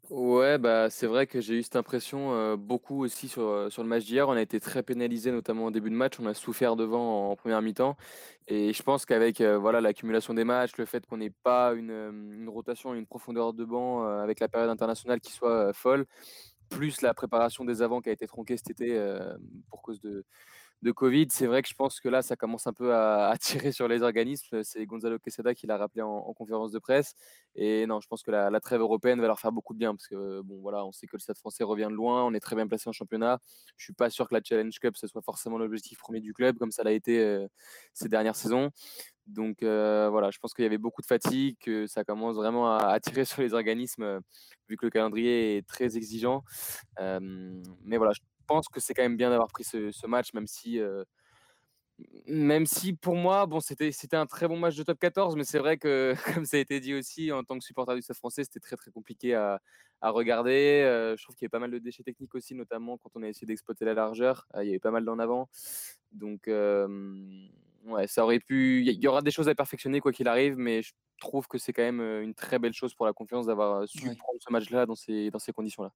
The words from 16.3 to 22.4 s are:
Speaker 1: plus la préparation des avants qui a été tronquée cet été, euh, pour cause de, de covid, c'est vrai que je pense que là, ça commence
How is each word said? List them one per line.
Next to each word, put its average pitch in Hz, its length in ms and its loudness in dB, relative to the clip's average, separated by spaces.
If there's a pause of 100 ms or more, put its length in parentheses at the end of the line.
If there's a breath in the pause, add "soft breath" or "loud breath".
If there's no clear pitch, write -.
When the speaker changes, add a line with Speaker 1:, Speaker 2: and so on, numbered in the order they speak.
Speaker 1:
plus 147 320 -4
la 120 120 4
préparation 117 500 0
des 120 180 -2
avants 120 200 0
qui 113 80 -4
a 110 40 0
été 110 140 -6
tronquée 117 300 -6
cet - 120 -12
été, 120 280 -2
euh, 98 400 -4 (320)
pour - 120 -20
cause 104 200 -12
de, 101 240 -10 (580 loud breath)
de 117 80 2
covid, 135 400 4
c'est 131 160 2
vrai 131 160 4
que - 40 -8
je - 60 -10
pense 135 260 -2
que - 80 -4
là, 127 140 4
ça 123 140 -4
commence 113 320 -4